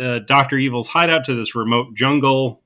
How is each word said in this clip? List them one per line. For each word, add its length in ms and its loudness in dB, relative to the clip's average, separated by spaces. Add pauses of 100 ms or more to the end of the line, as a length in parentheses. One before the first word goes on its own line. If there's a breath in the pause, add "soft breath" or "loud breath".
uh, 180 -4
Doctor 380 2
Evil's 300 -2
hideout 380 2
to 100 -2
this 200 -6
remote 380 -2
jungle 720 0